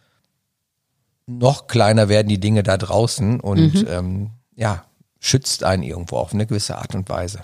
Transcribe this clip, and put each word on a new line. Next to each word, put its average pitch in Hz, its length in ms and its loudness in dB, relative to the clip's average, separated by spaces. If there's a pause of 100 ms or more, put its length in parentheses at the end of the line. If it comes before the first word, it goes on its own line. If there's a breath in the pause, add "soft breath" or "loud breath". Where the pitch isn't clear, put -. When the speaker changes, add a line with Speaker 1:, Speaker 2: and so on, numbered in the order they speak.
(1300 soft breath)
Speaker 1:
noch 123 400 0
kleiner 110 420 4
werden 104 200 4
die 101 120 0
Dinge 104 220 2
da 95 160 2
draußen 104 600 0
und, 151 340 4
Speaker 2:
Mhm. 202 140 2
Speaker 1:
ähm, 92 420 -4 (260)
ja, 107 280 -4 (360)
schützt - 440 -2
einen 92 180 2
irgendwo 80 340 -8
auf 60 160 -4
eine 107 140 0
gewisse - 320 -4
Art - 160 -10
und 98 140 -6
Weise. 90 360 -6